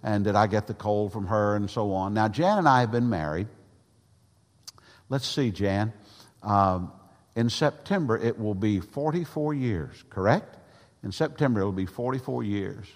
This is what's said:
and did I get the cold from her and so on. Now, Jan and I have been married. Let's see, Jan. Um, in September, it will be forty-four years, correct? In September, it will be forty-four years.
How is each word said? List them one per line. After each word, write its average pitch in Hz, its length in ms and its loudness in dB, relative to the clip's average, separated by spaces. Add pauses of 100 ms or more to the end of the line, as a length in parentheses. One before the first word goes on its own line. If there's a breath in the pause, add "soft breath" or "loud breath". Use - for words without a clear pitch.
and 104 220 0
did 101 120 2
I 104 100 6
get 92 200 0
the 110 80 -8
cold 104 380 -2
from 101 140 -6
her 104 300 2
and 101 140 -2
so 104 220 -2
on. 95 220 -2
Now, 107 140 2
Jan 175 300 2
and 165 100 4
I 127 120 8
have 117 100 0
been 120 180 0
married. 85 400 -2 (1600 loud breath)
Let's 131 180 -2
see, 131 240 0
Jan. 101 420 0 (500 loud breath)
Um, 95 500 2 (420 soft breath)
in 117 140 0
September, 147 720 0
it 113 200 -2
will 107 160 -2
be 101 260 0
forty-four 151 760 -4
years, 107 560 -4
correct? 110 460 0 (460 soft breath)
In 98 100 -8
September, 139 480 0
it 95 40 2
will 101 80 -2
be 95 140 -4
forty-four 123 580 -6
years. 101 500 -4